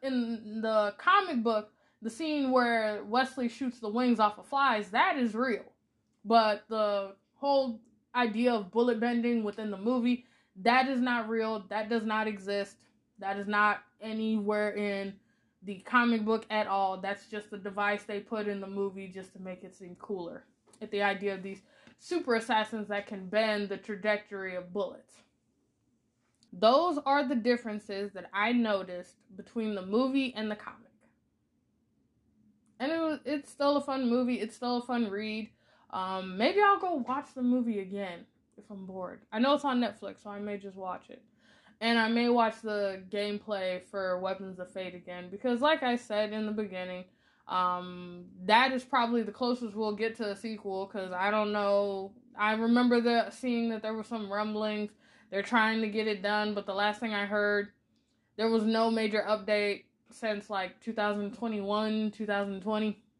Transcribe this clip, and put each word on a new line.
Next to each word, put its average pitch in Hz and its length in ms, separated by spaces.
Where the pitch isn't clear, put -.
in 226 600
the 214 360
comic 359 460
book, 214 280
the 220 80
scene 294 420
where 226 540
Wesley 247 420
shoots 247 320
the 220 80
wings 233 320
off 208 200
of 185 80
flies, 247 420
that 311 280
is 233 180
real. 233 280
But 214 420
the 202 480
whole 269 440
idea 240 380
of 202 180
bullet 240 280
bending 240 440
within 208 280
the 190 60
movie, 240 480
that 247 320
is 262 100
not 240 300
real. 220 400
That 214 200
does 226 140
not 220 240
exist. 202 480
That 196 180
is 202 100
not 208 360
anywhere 214 680
in 202 420
the 190 160
comic 233 460
book 220 240
at 214 180
all. 196 300
That's 196 300
just 208 260
a 202 40
device 202 460
they 202 160
put 214 280
in 202 120
the 190 80
movie 196 400
just 185 260
to 190 80
make 185 220
it 190 100
seem 180 220
cooler. 180 480
At 208 100
the 202 120
idea 196 320
of 185 80
these 196 180
super 294 360
assassins 220 540
that 202 180
can 190 200
bend 208 420
the 202 80
trajectory 202 800
of 180 180
bullets. - 400
Those 277 540
are 277 200
the 262 100
differences 214 760
that 180 220
I 208 180
noticed 190 640
between 214 360
the 185 120
movie 262 500
and 214 160
the 208 60
comic. - 320
And 277 140
it 330 80
was, 311 240
it's 285 260
still 285 280
a 277 40
fun 269 280
movie. 240 320
It's 226 140
still 247 220
a 240 40
fun 240 280
read. 214 420
Um, 190 460
maybe 339 220
I'll 403 200
go 359 160
watch 269 400
the 262 60
movie 247 380
again 190 460
if - 120
I'm 196 160
bored. 185 360
I 220 80
know 269 140
it's 294 100
on 262 160
Netflix, 208 440
so 208 60
I 202 100
may 208 180
just 196 180
watch 185 340
it. - 120
And 233 180
I 226 120
may 233 180
watch 226 340
the 202 480
gameplay 202 760
for 185 340
Weapons 190 400
of 180 120
Fate 185 240
again, 180 360
because 240 300
like 302 220
I 247 120
said 214 380
in 214 140
the 214 40
beginning, 185 540
um, 180 800
that 240 300
is 254 100
probably 240 400
the 202 80
closest 240 440
we'll 214 200
get 220 220
to 208 140
a 196 40
sequel, 202 520
'cause 190 260
I 190 180
don't 208 220
know. 202 580
I 214 160
remember 233 460
the, 233 300
seeing 233 400
that 214 140
there 220 100
were 220 100
some 214 280
rumblings. 214 600
They're 196 120
trying 220 400
to 220 60
get 214 200
it 208 140
done, 208 320
but 202 120
the 196 80
last 208 260
thing 220 140
I 202 120
heard, 208 460
there 226 140
was 226 140
no 226 280
major 214 360
update 208 560
since, 208 400
like, 190 320
two 226 100
thousand 208 440
twenty-one, 214 760
two 214 140
thousand 202 360
twenty. 214 400